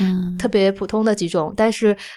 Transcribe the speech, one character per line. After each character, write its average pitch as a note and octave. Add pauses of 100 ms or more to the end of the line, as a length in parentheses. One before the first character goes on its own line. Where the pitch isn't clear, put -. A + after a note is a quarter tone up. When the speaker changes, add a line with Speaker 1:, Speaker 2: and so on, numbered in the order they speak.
Speaker 1:
嗯。 F#3
Speaker 2:
特 -
别 G3
普 G3
通 G#3+
的 G#3+
几 F3+
种。 D#3+
但 A3
是 G#3 (200)